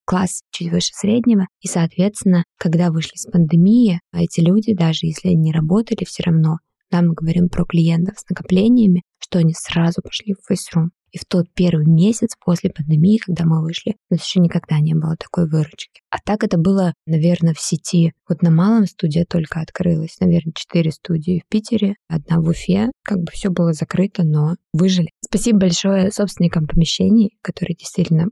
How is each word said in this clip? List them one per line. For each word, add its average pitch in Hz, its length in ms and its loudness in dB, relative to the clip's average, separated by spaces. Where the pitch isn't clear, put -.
класс 185 460 -2
чуть 170 200 -8
выше 175 220 -2
среднего. 214 540 0
И, - 80 -10
соответственно, 180 760 0
когда 170 320 0
вышли 160 260 -6
с - 80 -14
пандемии, 175 760 4
эти 170 280 -2
люди, 202 340 2
даже 165 320 0
если 160 220 -4
они 175 80 4
не 160 140 2
работали, 180 540 -2
все - 180 -10
равно, 160 360 2
да, 175 100 2
мы 170 120 2
говорим 170 360 0
про - 160 -2
клиентов 165 540 0
с - 100 -14
накоплениями, 190 720 2
что - 200 -4
они 160 140 2
сразу - 500 -2
пошли - 320 -8
в - 160 -8
Face - 240 -6
Room. 165 140 0
И - 60 -14
в - 80 -16
тот 175 280 -2
первый 170 320 0
месяц 180 580 2
после 175 260 0
пандемии, 156 480 2
когда 170 280 -4
мы 160 160 2
вышли, 165 340 -6
у - 40 -2
нас 170 120 -4
еще - 160 0
никогда 165 380 0
не 156 140 0
было 160 240 -2
такой - 320 -4
выручки. - 600 -6
А - 140 -8
так 208 200 -4
это 214 140 0
было, 185 360 2
наверное, 165 480 2
в - 60 -10
сети. 165 540 0
Вот 160 140 -4
на 170 100 4
Малом 196 340 4
студия 170 400 -2
только 165 360 -4
открылась. 160 580 -4
Наверное, 165 340 0
четыре 160 380 -4
студии 165 540 -4
в - 40 -20
Питере, 214 460 -2
одна 165 300 -2
в 160 80 0
Уфе. 190 440 -2
Как 196 160 -4
бы 170 120 -6
все - 180 -6
было 170 240 0
закрыто, 180 500 -2
но 151 320 0
выжили. 180 360 0
Спасибо 214 380 0
большое 190 520 0
собственникам 170 560 -2
помещений, 190 720 2
которые - 340 -8
действительно 170 560 -2